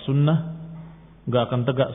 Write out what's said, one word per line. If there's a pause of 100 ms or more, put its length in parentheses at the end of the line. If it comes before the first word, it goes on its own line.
sunnah, (840)
nggak
akan
tegak